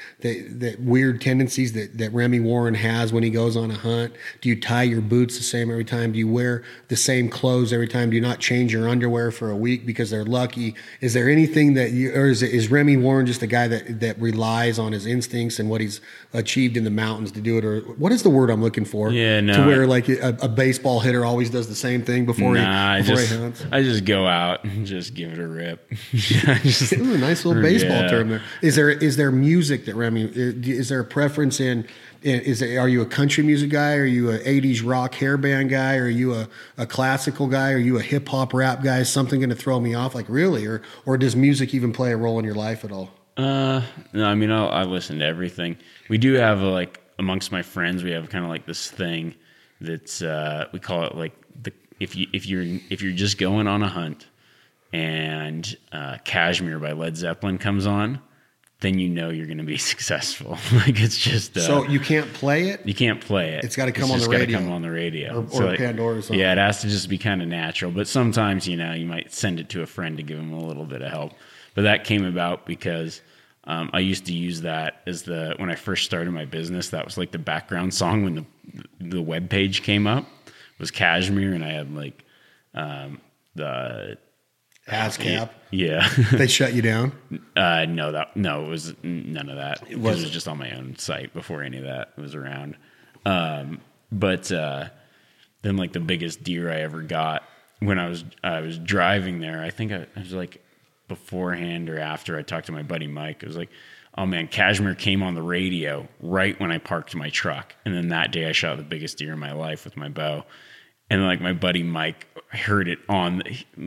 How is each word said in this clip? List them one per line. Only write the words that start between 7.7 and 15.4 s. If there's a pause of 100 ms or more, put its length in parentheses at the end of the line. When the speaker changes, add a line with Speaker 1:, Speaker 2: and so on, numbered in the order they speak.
Speaker 1:
every
time?
Do
you
not
change
your
underwear
for
a
week
because
they're
lucky? (260)
Is
there
anything
that
you,
or
is
it,
is
Remy
Warren
just
a
guy
that,
that
relies
on
his
instincts